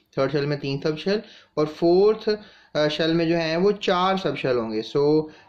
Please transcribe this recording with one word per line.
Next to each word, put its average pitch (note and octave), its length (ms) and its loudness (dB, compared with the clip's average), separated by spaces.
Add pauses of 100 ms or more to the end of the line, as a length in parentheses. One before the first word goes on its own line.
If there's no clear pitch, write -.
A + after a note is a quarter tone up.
(160)
third C3+ 140 0
shell C#3+ 140 -2
में D3 140 -2
तीन C#3 220 -6
subshell, F3 400 -2 (360)
और D3+ 80 0
फोर्थ, G3+ 720 2 (380)
अ, D3+ 120 2
shell D#3+ 260 0
में E3 160 2
जो E3+ 60 2
है E3 220 -2
वो G3 140 4
चार F#3+ 460 0
सबशेल C#3 400 -2
होंगे। A2 240 -2
So, D3 420 2 (260)